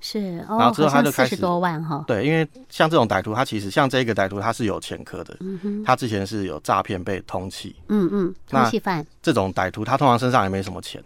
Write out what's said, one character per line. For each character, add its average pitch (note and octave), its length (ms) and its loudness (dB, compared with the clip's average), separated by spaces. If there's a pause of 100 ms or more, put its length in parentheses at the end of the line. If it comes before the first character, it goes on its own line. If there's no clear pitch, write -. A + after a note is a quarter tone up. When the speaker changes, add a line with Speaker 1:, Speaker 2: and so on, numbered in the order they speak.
Speaker 1:
是、 F#3 480 -8
哦， G#3+ 100 0
Speaker 2:
然 A3+ 100 6
后 A#3 60 4
之 D3+ 80 0
后 D#3 60 6
他 C#3+ 120 4
就 C#3 120 2
开 - 60 -2
始， - 0 -
Speaker 1:
好 C3+ 40 2
像 B2+ 60 2
四 - 80 -2
十 - 60 -6
多 F3 180 0
万 E3 240 -2
哈。 D#3 240 -4
Speaker 2:
对， A2+ 180 0
因 D3+ 60 2
为 D#3+ 120 2 (240)
像 D#3+ 220 2
这 E3 60 2
种 B2 100 6
歹 G2 160 2
徒， G#2 100 -4
他 A#2+ 120 0
其 A2 160 -4
实 G2 100 -6
像 C#3 180 2
这 B2+ 160 2
个 A#2 80 0
歹 G2 160 2
徒， G2 120 -6
他 A2+ 120 0
是 A#2+ 120 -4
有 F2+ 160 -2
前 - 240 -10
科 - 180 -10
的。 - 160 -14
Speaker 1:
嗯 F#3 240 -8
哼。 G#3 220 -6
Speaker 2:
他 B2+ 100 4
之 B2+ 140 0
前 G2 180 0
是 G2+ 200 -4
有 D#2 140 -6
诈 G2 220 2
骗 F#2 220 -4
被 F#2+ 160 -4
通 F#2+ 280 -8
缉。 F#2+ 240 -12 (140)
Speaker 1:
嗯， G3+ 240 2
嗯， F#3 240 0 (160)
Speaker 2:
那 B3+ 180 2
Speaker 1:
通 A3 40 0
缉 A3+ 100 -2
犯。 E3 240 -2 (160)
Speaker 2:
这 E3 100 2
种 F#2+ 220 2
歹 F#2 160 0
徒， G#2+ 140 -6
他 B2 120 2
通 C#3+ 120 4
常 A#2+ 100 6
身 B2 140 0
上 B2 100 4
也 F#2+ 60 0
没 F#2+ 120 -2
什 G2 120 -8
么 F2+ 100 -10
钱。 - 240 -14